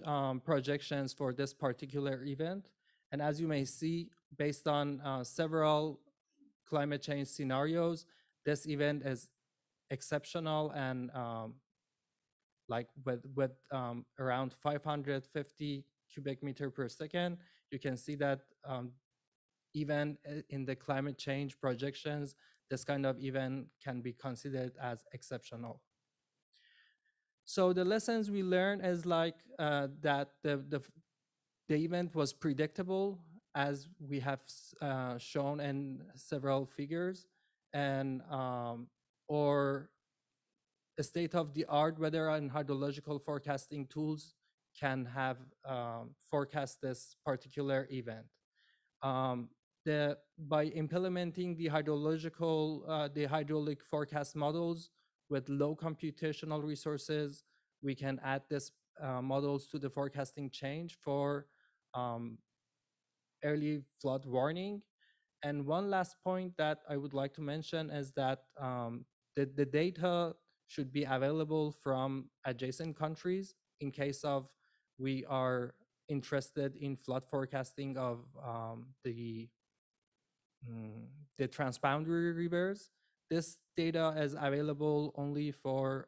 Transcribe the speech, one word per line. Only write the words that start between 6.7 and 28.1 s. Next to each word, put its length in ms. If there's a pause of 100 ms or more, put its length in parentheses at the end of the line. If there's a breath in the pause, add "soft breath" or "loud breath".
change 260
scenarios, 760 (400 soft breath)
this 220
event 380
is 240 (600)
exceptional 800
and, 400
um, 420 (1120)
like, 200 (180)
with, 180 (120)
with, 160 (200)
um, 340 (140)
around 340
five 300
hundred 440
fifty 580 (260)
cubic 320
meter 260
per 200
second, 480 (340 loud breath)
you 80
can 160
see 200
that, 260 (240)
um, 260 (840)
even 440 (120)
i-, 200
in 160
the 100
climate 420
change 420
projections, 760 (340 soft breath)
this 140
kind 220
of 140
event 480 (140)
can 200
be 100
considered 680
as 320
exceptional. 680 (1600 soft breath)
So 260
the 140
lessons 440